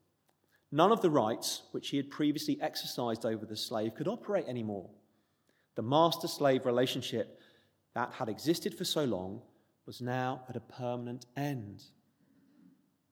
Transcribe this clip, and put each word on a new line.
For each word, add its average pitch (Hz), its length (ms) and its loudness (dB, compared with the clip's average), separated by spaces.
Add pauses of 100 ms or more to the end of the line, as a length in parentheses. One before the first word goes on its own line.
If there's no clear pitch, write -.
(720)
None 170 220 8
of 226 80 4
the 180 100 6
rights 120 600 2
which - 180 -8
he 139 80 -2
had 139 140 -2
previously 147 500 0
exercised 127 640 -2
over 110 220 0
the 107 100 -8
slave 110 380 -2
could 151 140 -4
operate 208 380 -2
anymore. 107 440 -4 (840)
The 117 60 -4
master-slave 143 840 4
relationship 123 720 0 (540)
that 120 180 -2
had 120 160 -4
existed 165 480 -2
for 185 80 -6
so 160 200 0
long 101 360 -2 (460)
was - 140 -12
now 127 480 -2
at - 80 -8
a 117 40 -6
permanent 123 640 -8 (100)
end. 127 460 -6 (1300)